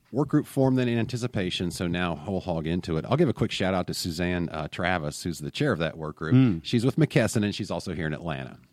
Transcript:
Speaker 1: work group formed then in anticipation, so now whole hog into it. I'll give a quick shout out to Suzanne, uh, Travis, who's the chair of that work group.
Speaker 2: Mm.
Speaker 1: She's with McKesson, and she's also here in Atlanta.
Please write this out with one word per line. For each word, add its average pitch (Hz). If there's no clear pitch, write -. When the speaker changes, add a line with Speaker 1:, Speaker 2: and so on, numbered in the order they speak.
Speaker 1:
work 131
group 143
formed 131
then 123
in 117
anticipation, 113
so 90
now 87
whole 78
hog 82
into 85
it. 78
I'll 123
give 160
a 104
quick -
shout 95
out 90
to 85
Suzanne, 87
uh, 78
Travis, 87
who's 87
the 71
chair 143
of 92
that 80
work 78
group. 80
Speaker 2:
Mm. 120
Speaker 1:
She's 117
with 131
McKesson, 123
and 101
she's -
also 87
here 80
in 78
Atlanta. 69